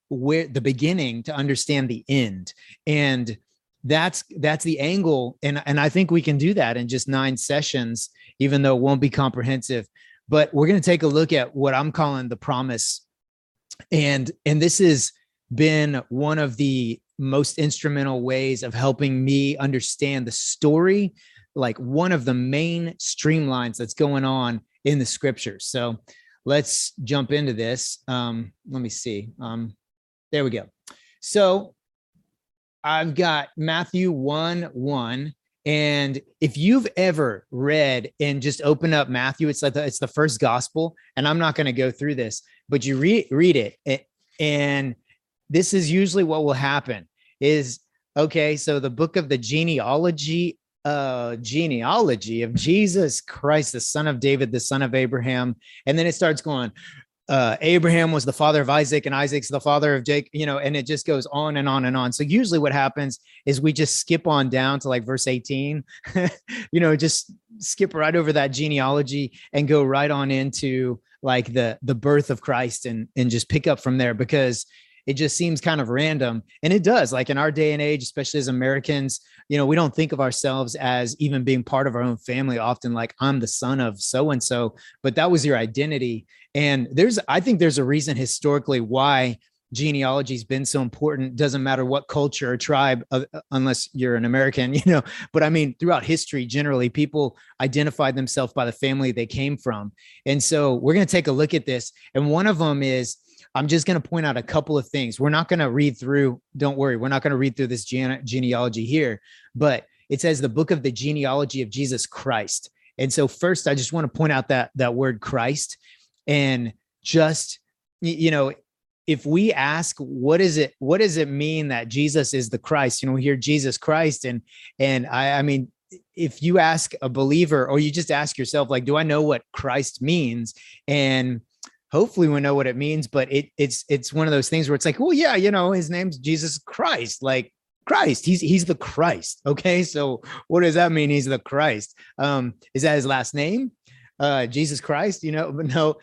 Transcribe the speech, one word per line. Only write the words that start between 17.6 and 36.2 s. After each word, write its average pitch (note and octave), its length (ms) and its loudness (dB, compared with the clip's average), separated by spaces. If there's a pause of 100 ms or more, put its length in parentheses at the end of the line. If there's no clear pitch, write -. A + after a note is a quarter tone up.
ways C3 400 -2
of A#2+ 100 -8
helping C3 500 0
me C#3 360 2
understand C3+ 680 -2
the A2+ 60 -8
story, F3+ 800 2 (420)
like, B2 220 -2
one D3 360 0
of C#3 120 0
the B2+ 100 0
main E3 640 -2
streamlines C3+ 800 -2
that's A#2 180 -8
going C#3+ 300 0
on B2 380 -2 (220)
in C#3+ 140 2
the B2 80 0
scriptures. A2 600 -6
So A#2+ 320 -4 (460)
let's - 480 0 (100)
jump C3 300 -2
into D3 200 0
this. A2+ 540 -6
Um, A#2 460 -6 (180)
let C3 100 -8
me A#2+ 80 -6
see. G#2+ 420 -8 (100)
Um, A2+ 360 -10 (540)
there D3 140 0
we B2+ 60 0
go. G#2+ 160 -8 (540)
So G3 540 2 (1120)
I've D#3+ 300 0
got D#3 420 0
Matthew E3+ 560 -2
one D#3 600 -2
one. C3 600 -6 (320)
And D3 520 0 (220)